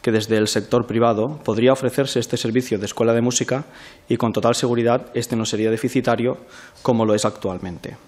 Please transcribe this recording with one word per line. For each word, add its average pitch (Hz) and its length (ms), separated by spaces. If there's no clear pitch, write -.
que 117 120
desde 107 240
el 107 100
sector 113 400
privado 117 580
podría 117 280
ofrecerse 131 480
este - 160
servicio 117 420
de 101 80
escuela 113 260
de 117 80
música 123 440
y 123 80
con 113 160
total 117 220
seguridad 120 600
este 120 200
no 113 100
sería 110 240
deficitario 120 680
como 113 240
lo 107 80
es 107 120
actualmente. 92 720